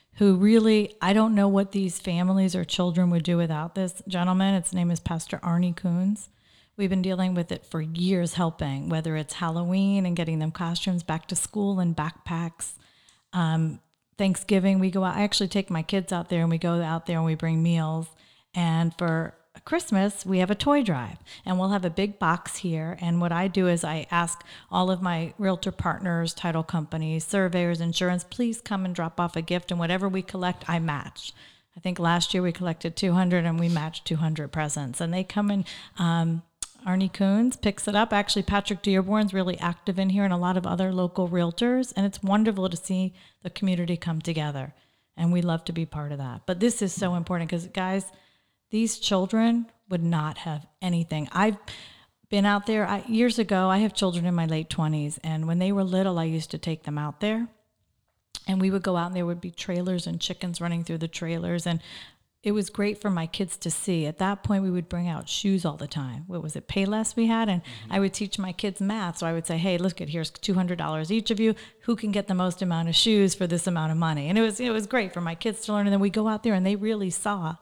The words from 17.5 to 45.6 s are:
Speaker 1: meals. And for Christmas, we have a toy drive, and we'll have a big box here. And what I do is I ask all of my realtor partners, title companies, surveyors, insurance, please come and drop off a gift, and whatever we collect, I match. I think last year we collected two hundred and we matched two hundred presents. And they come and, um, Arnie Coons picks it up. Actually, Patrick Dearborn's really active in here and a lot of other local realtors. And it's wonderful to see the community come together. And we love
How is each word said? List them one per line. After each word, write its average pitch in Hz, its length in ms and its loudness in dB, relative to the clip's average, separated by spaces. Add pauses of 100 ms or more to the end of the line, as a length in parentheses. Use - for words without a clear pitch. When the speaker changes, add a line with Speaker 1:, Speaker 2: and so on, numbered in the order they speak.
Speaker 1:
meals. 160 440 2 (480)
And 165 420 2
for 165 380 -2 (300)
Christmas, 208 600 0
we 185 140 2
have 185 120 2
a 208 40 2
toy 285 280 2
drive, 143 340 -2 (280)
and 185 140 0
we'll 190 120 2
have 196 140 0
a 175 60 0
big 196 280 -2
box 170 400 0
here. 165 420 -4
And 170 220 2
what 170 100 0
I 180 160 0
do 185 200 2
is 170 160 2
I 156 260 -4
ask 170 320 0 (280)
all 185 200 2
of 180 120 0
my 170 360 -2
realtor 190 340 0
partners, 170 600 -2
title 160 280 -2
companies, 160 600 -2
surveyors, 175 560 0
insurance, 175 440 0
please 233 360 -2
come 190 240 -4
and 180 100 -2
drop 165 240 -4
off 175 180 0
a 165 60 -2
gift, 175 280 -4
and 175 100 0
whatever 180 280 0
we 190 140 0
collect, 180 460 -4
I 165 100 0
match. - 540 -4 (440)
I 175 40 -18
think 180 180 -4
last 170 360 2
year 180 80 2
we 175 100 0
collected 170 440 -4
two 185 180 2
hundred 180 320 4
and 165 120 0
we 170 120 2
matched 160 360 -2
two 165 100 0
hundred 151 360 -2
presents. 147 480 -4
And 165 120 -2
they 185 120 0
come 202 260 0
and, 196 140 2 (340)
um, 165 440 2 (440)
Arnie 185 260 2
Coons 208 440 2
picks - 320 -2
it 202 80 0
up. 220 160 4
Actually, 202 320 2
Patrick 202 360 0
Dearborn's 196 540 2
really 180 240 0
active 175 400 -2
in 190 120 2
here 202 120 4
and 196 100 4
a 175 40 2
lot 180 200 2
of 180 120 0
other 185 240 0
local 180 360 0
realtors. 208 680 2
And 196 100 2
it's 196 160 -4
wonderful 196 460 2
to 175 80 -4
see 185 360 -2 (300)
the 175 80 -8
community 175 460 0
come 165 240 -2
together. 151 520 -4 (440)
And 170 160 2
we 180 100 2
love 165 220 0